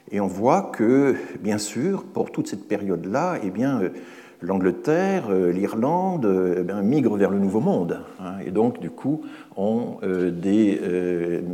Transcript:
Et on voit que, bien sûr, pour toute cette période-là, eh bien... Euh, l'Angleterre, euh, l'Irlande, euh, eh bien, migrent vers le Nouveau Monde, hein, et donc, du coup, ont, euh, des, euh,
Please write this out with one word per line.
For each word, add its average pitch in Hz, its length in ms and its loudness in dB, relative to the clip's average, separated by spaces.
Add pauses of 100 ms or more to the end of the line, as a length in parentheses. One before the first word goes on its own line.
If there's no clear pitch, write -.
(120)
Et 101 80 0
on 98 60 0
voit 123 460 2
que, 131 420 4 (260)
bien 107 180 -2
sûr, 180 460 -4
pour - 280 -6
toute - 160 -4
cette - 200 -10
période-là, 101 720 -2
eh 95 80 -4
bien... 247 300 0
Euh, - 100 0 (520)
l'Angleterre, 147 880 0
euh, 92 220 4
l'Irlande, 131 760 0
euh, 92 320 4
eh 90 60 2
bien, 98 180 -4
migrent 113 340 4
vers 98 140 4
le 101 80 0
Nouveau 98 220 2
Monde, 117 400 0 (180)
hein, 92 160 -10 (100)
et - 60 -6
donc, 113 300 2
du 175 100 -8
coup, 151 320 -4 (340)
ont, 110 460 -2
euh, 92 280 0
des, 98 520 2
euh, 87 580 -2 (140)